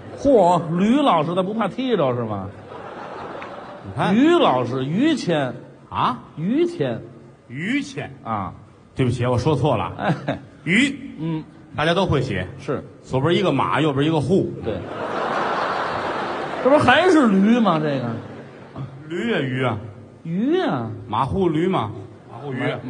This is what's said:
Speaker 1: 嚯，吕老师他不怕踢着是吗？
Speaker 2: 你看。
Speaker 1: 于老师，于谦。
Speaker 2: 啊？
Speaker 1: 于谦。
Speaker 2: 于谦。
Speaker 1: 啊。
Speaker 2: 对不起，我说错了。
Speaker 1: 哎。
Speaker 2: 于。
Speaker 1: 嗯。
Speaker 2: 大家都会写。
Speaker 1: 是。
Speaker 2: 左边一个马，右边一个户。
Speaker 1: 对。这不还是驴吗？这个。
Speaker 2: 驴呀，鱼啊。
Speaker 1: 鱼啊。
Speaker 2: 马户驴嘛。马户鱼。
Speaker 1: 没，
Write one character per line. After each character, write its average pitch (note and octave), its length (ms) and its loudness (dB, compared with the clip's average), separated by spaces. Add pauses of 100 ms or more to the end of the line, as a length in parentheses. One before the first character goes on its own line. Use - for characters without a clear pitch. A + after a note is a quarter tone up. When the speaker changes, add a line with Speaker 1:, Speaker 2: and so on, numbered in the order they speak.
(180)
Speaker 1:
嚯， F#3 420 6 (180)
吕 G#3 240 4
老 F#3+ 220 4
师 E3 120 -2
他 F#3 80 0
不 F#3+ 100 -4
怕 A3 140 0
踢 B3 280 -2
着 C#3 200 2
是 A#2+ 80 -2
吗？ G2 260 -6 (1400)
Speaker 2:
你 G2 100 -10
看。 F#3+ 200 2
Speaker 1:
于 C#4 160 6
老 E3 340 4
师， C3 180 -4
于 A3 320 2
谦。 D3 380 -2 (360)
Speaker 2:
啊？ D#3+ 280 0 (180)
Speaker 1:
于 A#3 300 0
谦。 B2+ 340 -4 (480)
Speaker 2:
于 G3+ 360 -4
谦。 - 280 -10 (120)
Speaker 1:
啊。 G2+ 280 -4 (440)
Speaker 2:
对 C3 100 2
不 A#2+ 60 2
起， A#2+ 160 -2
我 B2+ 100 2
说 D#3 180 2
错 C3+ 220 2
了。 E2+ 220 -4
Speaker 1:
哎。 C#3 400 -2 (240)
Speaker 2:
于。 G#3+ 320 2 (240)
Speaker 1:
嗯。 D#3+ 240 -4 (320)
Speaker 2:
大 D3+ 100 -2
家 E3+ 80 2
都 F3+ 140 2
会 D3+ 120 2
写。 - 280 -4 (120)
Speaker 1:
是。 A#2+ 240 -6 (200)
Speaker 2:
左 C3 180 -2
边 E3 140 2
一 G3+ 80 2
个 F3 80 4
马， A2 280 2
右 D3+ 140 2
边 C#3 140 2
一 - 20 2
个 D#3+ 100 2
户。 C#3+ 320 2 (120)
Speaker 1:
对。 A2 100 -4 (1900)
这 B3+ 80 4
不 D4 80 8
还 C#4 320 6
是 D#4 160 6
驴 G#3 320 6
吗？ F#3 200 4
这 D3 200 0
个。 A#2+ 60 -4 (1000)
Speaker 2:
驴 G3 240 -2
呀， F#3+ 80 2
鱼 C3 240 -2
啊。 A#2 140 0 (460)
Speaker 1:
鱼 A3+ 360 0
啊。 D3 300 0 (180)
Speaker 2:
马 A#2+ 180 0
户 F#3 220 0
驴 E3 200 2
嘛。 B2+ 240 0 (400)
马 - 80 -16
户 C#3+ 120 -8
鱼。 B2+ 60 -6
Speaker 1:
没， C#3 220 -4 (100)